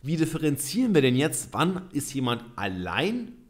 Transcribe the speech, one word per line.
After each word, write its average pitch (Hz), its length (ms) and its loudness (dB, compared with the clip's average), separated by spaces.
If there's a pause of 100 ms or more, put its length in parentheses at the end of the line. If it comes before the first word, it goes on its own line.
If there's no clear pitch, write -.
wie 151 140 -2
differenzieren 160 800 0
wir 143 80 8
denn 127 120 4
jetzt, 143 360 0
wann 185 400 0
ist 139 200 -4
jemand 120 320 -2 (120)
allein 101 760 -2 (160)